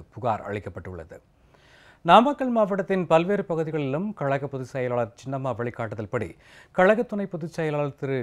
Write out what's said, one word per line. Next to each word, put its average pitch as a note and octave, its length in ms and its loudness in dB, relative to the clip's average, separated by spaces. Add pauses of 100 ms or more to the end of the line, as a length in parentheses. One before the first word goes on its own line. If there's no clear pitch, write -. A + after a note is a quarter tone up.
(140)
புகார் A2 360 -2
அளிக்கப்பட்டுள்ளது. F#2 680 -10 (920)
நாமக்கல் B3+ 460 6
மாவட்டத்தின் F#3+ 540 0
பல்வேறு F3 400 4
பகுதிகளிலும் D#3 560 -2 (120)
கழக C#3 340 0
பொதுச் B2+ 200 -8
செயலாளர் B2 480 -2
சின்னம்மா C3 380 -6
வழிகாட்டுதல்படி, A2+ 720 -6 (480)
கழக G#3 340 6
துணை G3+ 220 -4
பொதுச் E3 240 -8
செயலாளர் D3 440 -2
திரு C3+ 220 -2